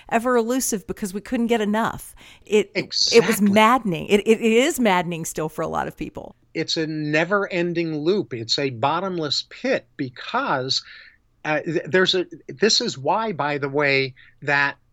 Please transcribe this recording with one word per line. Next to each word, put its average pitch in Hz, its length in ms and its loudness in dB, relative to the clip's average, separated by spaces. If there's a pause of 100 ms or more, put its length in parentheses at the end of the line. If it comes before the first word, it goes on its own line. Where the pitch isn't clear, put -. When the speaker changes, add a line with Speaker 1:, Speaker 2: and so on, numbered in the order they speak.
Speaker 1:
ever 240 300 2
elusive 233 500 -2
because 185 260 -8
we 202 60 -6
couldn't 233 280 -2
get 233 120 2
enough. 214 560 -4 (300)
It, 208 280 2
it 180 120 -2
was - 280 -2
Speaker 2:
Exactly. 208 380 4
Speaker 1:
maddening. 214 560 2
It, 202 140 4
it, 220 180 4
it 220 140 2
is 269 260 2
maddening 175 460 0
still 156 240 -4
for - 120 -8
a 160 60 -2
lot 76 200 -4
of - 100 -14
people. - 400 -12 (160)
Speaker 2:
It's 160 240 -4
a 160 100 -2
never-ending 165 1080 -2
loop. 160 360 -2
It's 113 240 -4
a 143 120 -2
bottomless 156 800 -2
pit - 360 -4 (120)
because, 139 840 -4 (600)
uh, 151 160 0
th-, 165 260 -4
there's 180 300 2
a, 180 100 -2 (220)
this 196 320 4
is 233 180 -2
why, 196 360 -2
by 147 240 -2
the 139 120 -4
way, 135 460 2 (280)
that 143 340 0 (160)